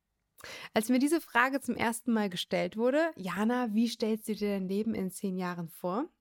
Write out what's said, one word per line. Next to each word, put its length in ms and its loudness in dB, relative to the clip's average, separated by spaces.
Als 160 2
mir 100 6
diese 220 4
Frage 400 2
zum 160 -4
ersten 360 0
Mal 180 2
gestellt 460 -2
wurde, 400 2
„Jana, 580 0
wie 140 4
stellst 400 -2
du 60 0
dir 160 -2
dein 180 -2
Leben 260 0
in 160 -2
zehn 260 -4
Jahren 320 -4
vor?“, 400 -2